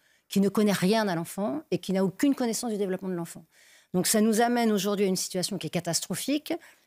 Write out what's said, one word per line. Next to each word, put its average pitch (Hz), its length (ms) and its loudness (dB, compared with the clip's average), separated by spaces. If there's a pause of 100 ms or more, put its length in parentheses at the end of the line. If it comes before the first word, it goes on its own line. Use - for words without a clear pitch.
(280)
qui 196 140 2
ne 196 80 4
connaît 208 240 2
rien 214 340 2
à 180 80 0
l'enfant 202 460 -4 (100)
et 170 80 0
qui - 120 -6
n'a 190 140 2
aucune 277 300 2
connaissance 233 360 -2
du 214 60 -4
développement 185 320 -4
de 185 60 -4
l'enfant. 165 300 -10 (500)
Donc 180 100 2
ça 220 160 4
nous 220 200 4
amène 233 300 2
aujourd'hui 202 340 0
à - 20 4
une 185 80 2
situation 180 420 -4
qui 160 80 -8
est 156 60 -8
catastrophique, 185 840 -2 (340)